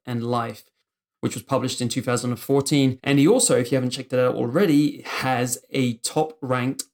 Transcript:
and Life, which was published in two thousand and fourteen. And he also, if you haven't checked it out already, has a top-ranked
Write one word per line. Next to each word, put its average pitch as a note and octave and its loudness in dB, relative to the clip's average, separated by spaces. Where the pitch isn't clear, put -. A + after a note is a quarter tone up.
and A#2+ -4
Life, A#2 -6
which - -4
was A2+ -12
published B2+ -2
in B2 -2
two A#2 -4
thousand B2 -2
and A#2+ -6
fourteen. C#3 2
And C#3 4
he C#3+ 6
also, G#3 4
if A#2+ 0
you C3+ 2
haven't B2 -2
checked C3 -8
it B2+ 0
out B2+ 2
already, D3 2
has B2+ -2
a B2 -2
top-ranked C3 -2